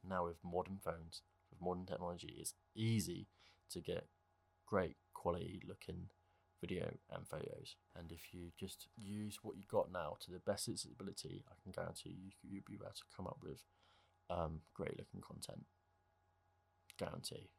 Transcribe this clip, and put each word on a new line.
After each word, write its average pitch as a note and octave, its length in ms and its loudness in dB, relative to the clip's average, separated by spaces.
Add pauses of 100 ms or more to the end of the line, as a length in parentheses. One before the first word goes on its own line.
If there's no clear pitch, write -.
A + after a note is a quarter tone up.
now F#2 220 4
with E2+ 180 -2
modern F2+ 340 2
phones, E2+ 440 -2 (280)
with - 120 -14
modern F2+ 240 2
technology, F2 540 -2
it's - 140 -4 (220)
easy G#2 520 4 (420)
to E2+ 120 -2
get E2+ 260 0 (580)
great F2+ 300 6 (180)
quality F2 540 2
looking F2+ 420 -6 (520)
video F2+ 340 2 (160)
and - 160 -4
photos. - 480 -4 (200)
And E2+ 160 -6
if - 220 -10
you F2 240 -6
just - 380 -6
use G#2 460 -2
what - 160 -4
you G2 120 -10
got G2 220 8
now E2 300 2
to F2 100 -8
the F2+ 80 -6
best - 280 2
of G#2+ 60 0
its - 120 0
ability, - 640 -6
I - 120 -18
can F#2 100 -8
guarantee E2+ 380 -2
you, F#2 220 -8 (100)
you'll G2 240 -6
be G#2 100 -6
able G#2 100 -8
to - 300 -12
come F#2 120 -2
up - 140 -2
with, C#2 220 -8 (680)
um, D#2+ 320 4 (120)
great - 240 0
looking - 240 -8
content. - 440 -8 (1300)
Guarantee. - 600 -2